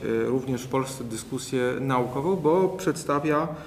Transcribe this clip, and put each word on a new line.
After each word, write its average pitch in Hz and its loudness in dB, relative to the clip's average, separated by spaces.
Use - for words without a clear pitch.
e, 117 0
również 127 -2
w - -10
Polsce 131 -2
dyskusję 123 -2
naukową, 135 0
bo 175 4
przedstawia 151 0